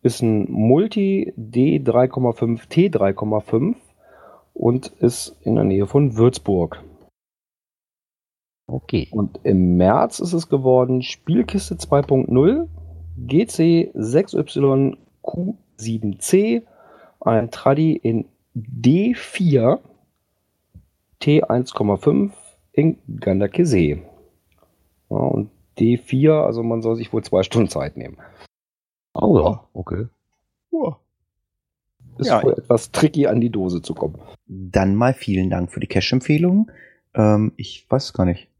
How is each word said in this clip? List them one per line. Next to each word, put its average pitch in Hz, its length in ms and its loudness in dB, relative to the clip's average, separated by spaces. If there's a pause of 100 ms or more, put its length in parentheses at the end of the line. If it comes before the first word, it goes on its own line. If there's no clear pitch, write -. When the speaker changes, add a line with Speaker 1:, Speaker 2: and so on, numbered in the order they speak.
Speaker 1:
Ist 123 200 0
ein 110 300 0
Multi 196 840 0
D 123 440 0
drei 123 280 0
Komma 127 240 -2
fünf, 117 360 -4
T 185 220 2
drei 98 240 0
Komma 107 260 -4
fünf 131 380 -2 (760)
und 123 340 -2 (120)
ist - 420 -2
in 110 140 -2
der 107 80 2
Nähe 98 220 2
von 143 300 0
Würzburg. 104 680 0 (1900)
Speaker 2:
Okay. - 440 -6
Speaker 1:
Und 107 320 -4
im 92 340 2
März 95 420 2
ist 175 140 -6
es 165 160 -4
geworden 127 540 2
Spielkiste - 720 -4
zwei - 240 0
Punkt 135 300 0
null, 208 360 2 (500)
G 135 280 0
C 165 480 0
sechs 123 400 -2
Y 139 640 0 (240)
Q 185 340 -6 (200)
sieben 110 440 -6
C, 226 440 0 (560)
ein 113 320 0
Traddy 151 440 2
in 113 300 -2 (280)
D 127 600 0
vier, 147 680 0 (1400)
T 147 240 4
eins 123 300 -2
Komma 101 240 0
fünf 202 360 0 (380)
in 160 260 2 (220)
Gandakesee. 98 840 0 (1080)
Ja, - 80 -6
und 110 320 -2 (300)
D 117 180 2
vier, 143 360 2
also 135 300 0
man 117 180 -2
soll 113 140 0
sich 113 180 -10
wohl 110 100 -4
zwei 95 200 0
Stunden 107 260 0
Zeit 71 280 -8
nehmen. - 200 -14 (960)
Speaker 2:
Oh 175 260 4
ja, 90 240 0 (100)
okay. 104 340 -8 (640)
Speaker 3:
Ja. 254 260 -4 (1200)
Speaker 1:
Ist 131 100 -2
Speaker 3:
Ja, 117 160 2
Speaker 1:
wohl 131 100 4
Speaker 3:
ich - 40 -2
Speaker 1:
etwas - 340 -2
tricky, 147 360 2
an 110 120 2
die 117 100 0
Dose 92 320 -4
zu - 120 -10
kommen. - 260 -6 (280)
Speaker 3:
Dann 95 480 0
mal 123 180 2
vielen 92 360 -2
Dank 90 220 -2
für - 80 -10
die - 80 -6
Cache-Empfehlung. 160 840 0 (440)
Ähm, 107 420 2
ich - 340 -16
weiß 135 220 -2
gar 92 140 0
nicht, 90 240 -4 (100)